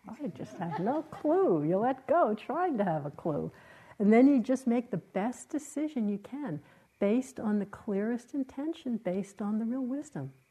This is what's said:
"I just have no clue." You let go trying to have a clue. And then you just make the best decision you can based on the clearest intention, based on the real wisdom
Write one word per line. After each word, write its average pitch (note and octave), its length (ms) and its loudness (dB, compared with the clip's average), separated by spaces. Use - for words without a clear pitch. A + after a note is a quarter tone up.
"I A#3+ 220 -10
just - 280 -12
have E3+ 220 -6
no C4+ 240 -2
clue." D4+ 600 2
You F3 140 2
let B3+ 300 0
go C#4+ 260 4
trying D4+ 460 -2
to - 40 2
have D#3 220 -2
a D3 60 -6
clue. D#3+ 400 -4
And G#3 120 6
then B3+ 160 10
you C#4 100 6
just B3+ 260 -2
make A#3+ 260 0
the F#3+ 60 -4
best - 520 -6
decision D4 580 -4
you G3+ 120 -2
can A3 420 -8
based A3+ 380 0
on G#3+ 220 0
the G3 60 -2
clearest G#3+ 680 -4
intention, C4+ 640 -6
based F#3+ 460 -4
on G#3+ 180 0
the A3+ 60 -2
real C4 180 -2
wisdom A#3+ 480 -6